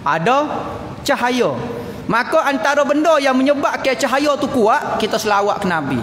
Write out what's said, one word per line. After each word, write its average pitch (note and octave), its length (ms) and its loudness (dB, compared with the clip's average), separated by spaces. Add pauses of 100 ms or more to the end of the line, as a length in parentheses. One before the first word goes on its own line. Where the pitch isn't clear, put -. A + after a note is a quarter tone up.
Ada E3+ 340 2 (680)
cahaya. A#3+ 480 0 (560)
Maka B3 320 2
antara C#4 400 0
benda D4+ 400 2
yang C4 160 2
menyebabkan C4+ 560 0
cahaya C#4 400 0
tu C#4 160 -2
kuat, B3+ 480 2
kita G#3+ 160 -2
selawat G3+ 480 0
ke F#3+ 80 -2
Nabi. C3+ 300 -2